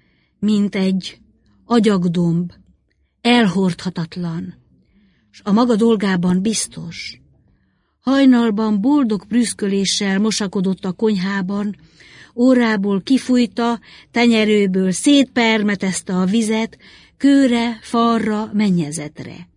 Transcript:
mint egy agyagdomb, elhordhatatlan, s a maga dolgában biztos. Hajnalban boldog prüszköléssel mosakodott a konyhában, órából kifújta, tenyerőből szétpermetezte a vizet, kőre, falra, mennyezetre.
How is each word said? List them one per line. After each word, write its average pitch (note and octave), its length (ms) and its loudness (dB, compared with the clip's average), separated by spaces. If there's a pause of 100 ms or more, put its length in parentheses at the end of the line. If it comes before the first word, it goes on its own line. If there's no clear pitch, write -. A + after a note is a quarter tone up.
(400)
mint G#3 360 0
egy F#3+ 440 -2 (460)
agyagdomb, F3+ 840 0 (680)
elhordhatatlan, F3+ 1400 -2 (760)
s - 120 -20
a G3+ 80 -2
maga A#3 240 2
dolgában F#3+ 680 0
biztos. - 800 -8 (800)
Hajnalban A#3 840 2
boldog A#3+ 440 0
prüszköléssel G3 920 -2
mosakodott G3+ 680 -2
a F#3 60 -4
konyhában, G3+ 840 -2 (600)
órából A3 680 2
kifújta, A#3+ 760 0 (320)
tenyerőből G#3 800 2
szétpermetezte G#3+ 1200 0
a F#3 100 0
vizet, A3 520 -2 (400)
kőre, A#3+ 640 2
falra, A3 720 -2
mennyezetre. F3 1040 -4